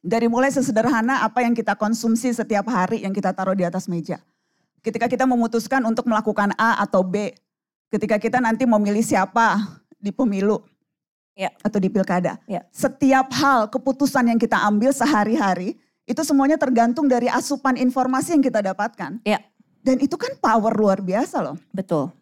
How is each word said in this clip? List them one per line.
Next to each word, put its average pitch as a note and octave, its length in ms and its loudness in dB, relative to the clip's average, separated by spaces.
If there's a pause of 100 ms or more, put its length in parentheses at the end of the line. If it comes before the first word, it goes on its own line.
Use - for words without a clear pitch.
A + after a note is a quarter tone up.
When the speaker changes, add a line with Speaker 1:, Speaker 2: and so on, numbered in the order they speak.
Speaker 1:
Dari A3+ 300 0
mulai B3 180 2
sesederhana B3 760 0
apa A3 160 -2
yang A#3+ 100 2
kita G#3+ 220 0
konsumsi A3+ 560 0
setiap A3 360 -2
hari G#3 360 -2
yang G3 80 -4
kita G3 240 -2
taruh F#3+ 200 -2
di F#3+ 80 0
atas F3 240 -4
meja. E3 360 -6 (580)
Ketika A3+ 300 -2
kita B3+ 160 0
memutuskan A#3 560 0
untuk A3+ 240 -2
melakukan G#3+ 480 0
A A3+ 260 0
atau G3+ 220 2
B, G3 320 -4 (560)
ketika G#3+ 260 0
kita A3+ 220 0
nanti A3+ 260 0
memilih G#3+ 380 2
siapa G#3 560 2 (340)
di G3+ 180 -8
pemilu G3+ 520 0 (720)
Speaker 2:
Iya. F#3+ 260 -6
Speaker 1:
atau G#3 160 -2
di F#3+ 160 0
pilkada. F#3 540 -2
Speaker 2:
Iya. G3 240 -8
Speaker 1:
Setiap C4 600 2
hal, B3+ 380 2
keputusan C4+ 560 0
yang A#3 160 2
kita A3 180 0
ambil G#3 300 2
sehari-hari, G#3+ 840 0 (280)
itu B3 200 -4
semuanya C#4+ 340 2
tergantung B3 480 0
dari B3 220 2
asupan C4 500 -2
informasi C4 560 0
yang D4 100 4
kita A#3 200 0
dapatkan. F#3+ 580 -6
Speaker 2:
Iya. G#3 220 -2 (360)
Speaker 1:
Dan C4 220 0
itu C#4 160 0
kan B4 180 -6
power A3+ 380 0
luar G#3+ 260 2
biasa G3+ 420 -2
loh. D3+ 180 -6 (120)
Speaker 2:
Betul. F3 380 -4 (120)